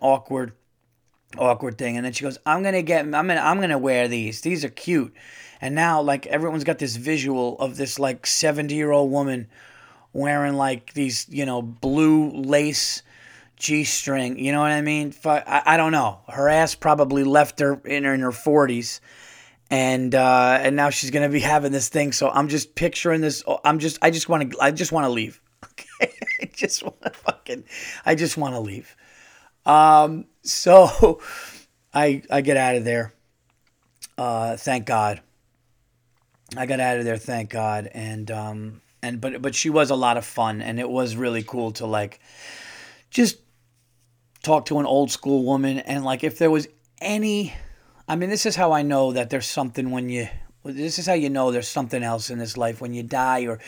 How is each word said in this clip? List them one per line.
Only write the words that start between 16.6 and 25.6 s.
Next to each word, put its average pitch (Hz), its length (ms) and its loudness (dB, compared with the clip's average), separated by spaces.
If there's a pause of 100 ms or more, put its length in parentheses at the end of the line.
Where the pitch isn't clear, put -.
probably 143 480 2
left 143 360 4
her 139 260 0
in, 143 200 -2
in 135 140 0
her 127 120 -2
forties, 127 680 2 (680)
and, 131 440 0
uh, 127 480 6
and 135 140 2
now 143 140 2
she's 135 220 -4
gonna 147 180 2
be 147 100 0
having 147 320 2
this 139 180 -2
thing. 147 220 -2
So 139 180 0
I'm 143 180 0
just 143 280 -4
picturing 165 460 0
this. 156 260 -2
Oh, - 160 -2
I'm 151 160 2
just, 156 220 -4
I 165 100 4
just 160 180 -4
wanna, 151 200 0 (100)
I 143 120 4
just 160 200 -4
wanna 151 180 0
leave. 113 360 -4
<laughs> - 60 -20 (120)